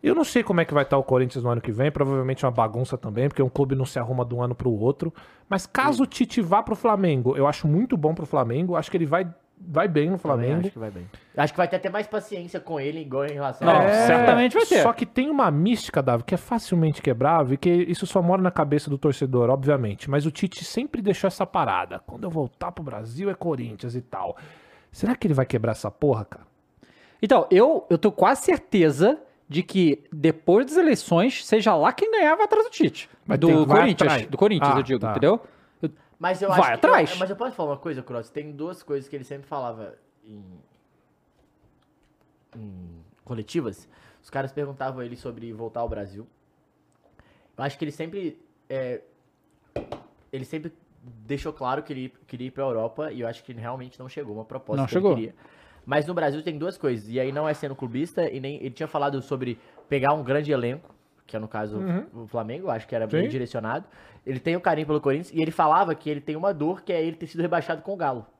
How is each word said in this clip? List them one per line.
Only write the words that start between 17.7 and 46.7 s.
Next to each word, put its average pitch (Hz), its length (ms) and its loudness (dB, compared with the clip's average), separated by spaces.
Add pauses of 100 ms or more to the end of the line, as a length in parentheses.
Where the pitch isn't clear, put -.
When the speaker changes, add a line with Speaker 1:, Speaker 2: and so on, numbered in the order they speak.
Speaker 1:
só 190 160 2
mora 185 180 4
na 180 100 2
cabeça 147 380 0
do 139 80 -2
torcedor, 131 540 2
obviamente. 135 580 0
Mas 143 160 0
o 156 60 0
Tite - 340 -6
sempre 247 360 -6
deixou 196 260 0
essa 185 180 -2
parada: 92 540 -2
"Quando - 240 -14
eu 190 80 -6
voltar 160 400 -6
pro 175 120 -14
Brasil 120 460 -8
é 185 60 -4
Corinthians" 120 600 -8
e 127 60 -6
tal. 95 340 -10 (560)
Será 233 240 -2
que - 120 -4
ele 156 80 2
vai 131 100 2
quebrar 113 280 -2
essa 107 180 -8
porra, 113 340 0
cara? - 240 -20 (720)
Speaker 3:
Então, 208 300 4
eu, 240 360 6
eu 165 120 2
tenho 208 120 2
quase 262 300 4
certeza 190 800 4 (280)
de 147 140 -2
que 175 500 2
depois 160 540 4
das 311 120 0
eleições, 254 680 2
seja 214 300 4
lá 160 180 4
quem 440 160 0
ganhar, 349 260 4
vai 415 100 4
atrás 427 200 4
do 494 60 -10
Tite. - 360 -2 (200)
Speaker 1:
Mas - 100 0
Speaker 3:
Do 156 100 4
Speaker 1:
tem 160 120 8
que 151 80 6
vai 147 140 6
Speaker 3:
Corinthians, 170 300 4
Speaker 1:
atrás. 120 180 0
Speaker 3:
do 135 80 -6
Corinthians, 151 360 4
Speaker 1:
Ah, 131 60 4
Speaker 3:
eu 135 40 0
digo, 123 160 0
Speaker 1:
tá. 110 120 -2
Speaker 3:
entendeu? 156 300 2 (420)
Eu 156 60 -2 (280)
Speaker 2:
Mas 180 240 -2
eu 196 80 -2
Speaker 3:
vai 185 120 6
Speaker 2:
acho 131 100 6
Speaker 3:
atrás. 160 400 4
Speaker 2:
que, 180 40 -6
eu, 175 40 -8
mas 185 100 -2
eu 196 60 -6
posso 240 200 -6
falar 151 160 -4
uma 135 60 -4
coisa, 139 240 -8
Cross? 120 300 -10
Tem 151 220 -10
duas 160 280 -10
coisas 139 280 -6
que 151 60 -14
ele 131 100 -12
sempre 139 220 -14
falava 117 460 -8 (320)
em, 104 160 -20 (2250)
em 90 480 -18 (200)
coletivas. 113 640 -8 (340)
Os - 80 -20
caras 135 220 -6
perguntavam 139 500 -8
ele 120 140 -10
sobre 117 380 -14
voltar 113 280 -10
ao 117 80 -6
Brasil. 101 380 -12 (1300)